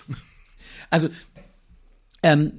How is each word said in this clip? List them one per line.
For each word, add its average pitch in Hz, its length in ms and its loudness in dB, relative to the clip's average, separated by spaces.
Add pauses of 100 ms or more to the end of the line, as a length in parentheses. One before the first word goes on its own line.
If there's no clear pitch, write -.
<laughs> 123 80 -14 (720)
Also, 160 200 0 (1120)
ähm, 151 360 2